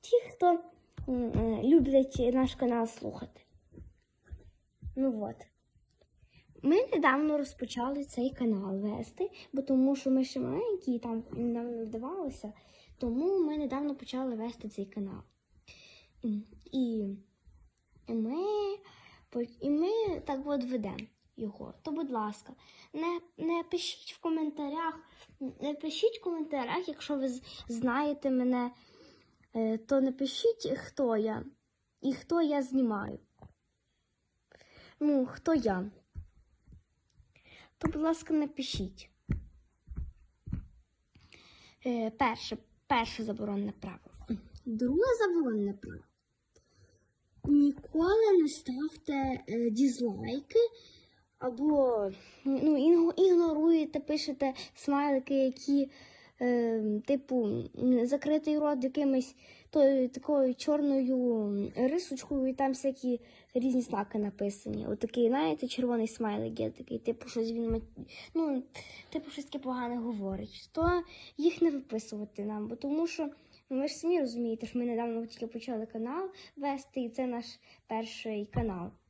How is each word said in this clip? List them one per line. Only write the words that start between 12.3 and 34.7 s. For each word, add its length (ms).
Тому 420
ми 180
недавно 380
почали 400
вести 340
цей 160
канал. 360
М, 180
і 340
ми 680
по-, 120
і 280
ми 500
так 260
от 180
ведемо 440
його. 440
То, 100
будь 200
ласка, 420
не, 260
не 260
пишіть 500
в 60
коментарях, 800
не 120
пишіть 460
в 40
коментарях, 640
якщо 300
ви 120
з-, 120
знаєте 640
мене, 400
е, 220
то 240
напишіть, 760
хто 400
я 280
і 120
хто 280
я 200
знімаю. 580